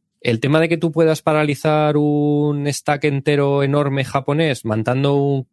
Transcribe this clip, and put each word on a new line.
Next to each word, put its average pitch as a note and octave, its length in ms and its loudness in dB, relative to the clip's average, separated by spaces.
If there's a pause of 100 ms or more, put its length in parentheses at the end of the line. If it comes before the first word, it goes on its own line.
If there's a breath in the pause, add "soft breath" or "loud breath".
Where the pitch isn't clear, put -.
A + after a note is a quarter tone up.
(200)
el A2+ 200 -2
tema C#3+ 200 2
de E3 100 2
que E3 80 -2
tú D#3+ 140 -2
puedas D#3 320 2
paralizar D3+ 720 0
un D3 760 0
stack D3 340 -4
entero C#3 580 0
enorme C#3 400 0
japonés C#3+ 640 -2
mandando B2 500 0
un, C#3 380 0